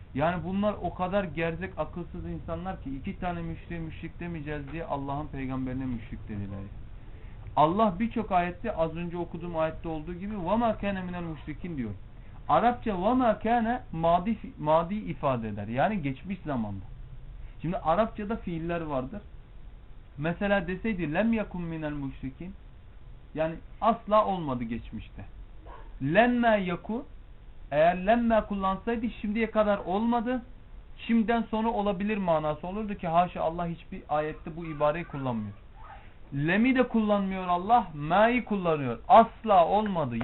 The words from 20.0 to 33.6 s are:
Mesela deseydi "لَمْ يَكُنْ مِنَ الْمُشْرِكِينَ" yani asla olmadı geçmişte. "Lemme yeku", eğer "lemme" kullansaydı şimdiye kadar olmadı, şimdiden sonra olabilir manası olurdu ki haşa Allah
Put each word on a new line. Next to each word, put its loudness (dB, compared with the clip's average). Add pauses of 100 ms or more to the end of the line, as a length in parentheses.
Mesela 2
deseydi -2
"لَمْ 2
يَكُنْ -6 (100)
مِنَ -4
الْمُشْرِكِينَ" -6 (840)
yani -2 (260)
asla 4
olmadı 0
geçmişte. -8 (760)
"Lemme 6
yeku", -4 (640)
eğer 4
"lemme" 6
kullansaydı 0
şimdiye 0
kadar 4
olmadı, 0 (540)
şimdiden 4
sonra 0
olabilir 0
manası 2
olurdu -4
ki -4
haşa 4
Allah 0